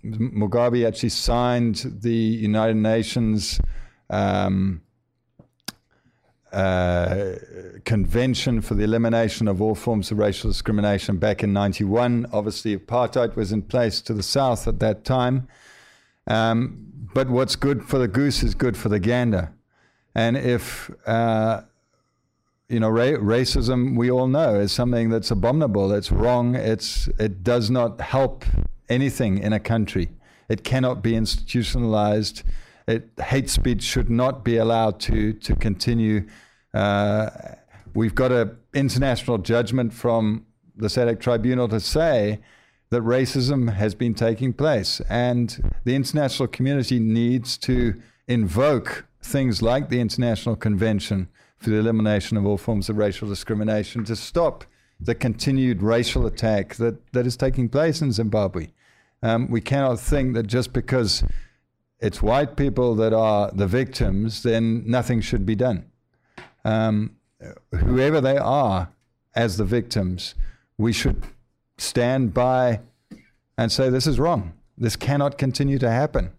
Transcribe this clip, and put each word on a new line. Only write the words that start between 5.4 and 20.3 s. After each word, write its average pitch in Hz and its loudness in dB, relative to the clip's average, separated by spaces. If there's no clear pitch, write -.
uh, 92 0
convention 113 0
for 107 -4
the 104 2
elimination 113 2
of 95 0
all 110 2
forms 104 -2
of 104 -2
racial 104 0
discrimination 104 0
back 104 0
in 104 2
ninety-one. 107 0
Obviously, 104 -2
apartheid 120 -2
was 104 -2
in 107 0
place 120 0
to 117 -4
the 101 -4
south 131 0
at 113 0
that 110 0
time. 127 0
Um, 113 0
but 131 2
what's 123 0
good 139 0
for - 0
the 123 2
goose 131 0
is - 2
good 123 0
for - -4
the 104 2
gander. 110 0
And 117 2